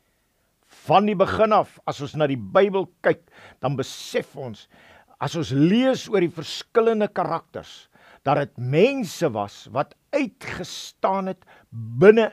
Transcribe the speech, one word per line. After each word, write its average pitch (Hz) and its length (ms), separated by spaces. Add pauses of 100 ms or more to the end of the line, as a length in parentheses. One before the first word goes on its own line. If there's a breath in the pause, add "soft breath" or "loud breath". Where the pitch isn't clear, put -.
(880)
Van 190 200
die 214 100
begin 202 360
af, 180 340
as 151 140
ons - 140
na 151 120
die 135 120
Bybel 190 520 (120)
kyk, - 200 (380 loud breath)
dan 143 160
besef - 600
ons, 127 320 (500 soft breath)
as - 180
ons 156 140
lees 208 580
oor 208 120
die 170 160
verskillende 214 720
karakters, - 800 (340 soft breath)
dat 139 140
dit 143 220
mense 165 720
was 104 400
wat 131 220 (180)
uitgestaan - 1120
het 190 180 (260 soft breath)
binne 160 640